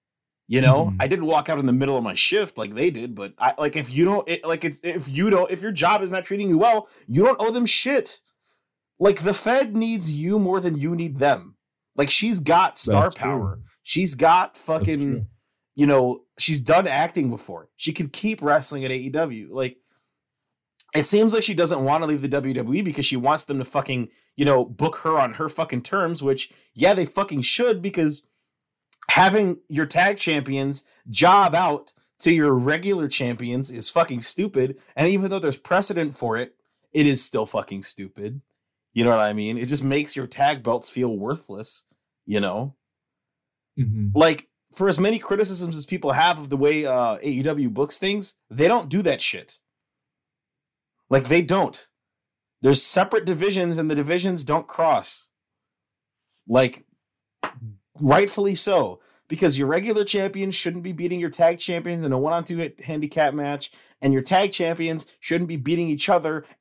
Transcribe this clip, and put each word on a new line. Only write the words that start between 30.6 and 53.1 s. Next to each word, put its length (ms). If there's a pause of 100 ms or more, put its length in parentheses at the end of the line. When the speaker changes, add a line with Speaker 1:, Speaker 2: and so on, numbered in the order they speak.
Speaker 1:
job 440
out 400 (260)
to 140
your 220
regular 520
champions 600
is 200
fucking 320
stupid. 560 (180)
And 140
even 200
though 100
there's 180
precedent 580
for 220
it, 180 (360)
it 140
is 180
still 220
fucking 380
stupid. 580 (520)
You 100
know 80
what 80
I 140
mean? 240
It 100
just 160
makes 320
your 100
tag 380
belts 260
feel 260
worthless, 680 (420)
you 140
know? 360 (1040)
Speaker 2:
Mm-hmm. 400
Speaker 1:
Like, 300 (260)
for 140
as 120
many 200
criticisms 580
as 80
people 280
have 260
of 100
the 80
way, 280
uh, 360
A 60
E 160
W 260
books 300
things, 360 (140)
they 200
don't 200
do 120
that 200
shit. 380 (1500)
Like, 160
they 180
don't. 440 (720)
There's 200
separate 440